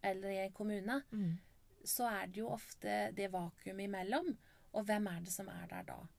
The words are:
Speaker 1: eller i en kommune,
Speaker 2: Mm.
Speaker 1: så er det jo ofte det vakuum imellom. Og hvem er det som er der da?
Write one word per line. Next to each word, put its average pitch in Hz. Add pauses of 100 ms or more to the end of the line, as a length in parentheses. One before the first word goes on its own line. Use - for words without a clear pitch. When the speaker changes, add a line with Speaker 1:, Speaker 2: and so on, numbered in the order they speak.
Speaker 1:
eller 196
i 190
en 190
kommune, 208 (100)
Speaker 2:
Mm. 180 (460)
Speaker 1:
så - (160)
er 185
det 185
jo 220
ofte 208
det 190
vakuum 185
imellom. 202 (380)
Og 208
hvem 208
er 170
det 175
som 196
er 175
der 180
da? 64 (220)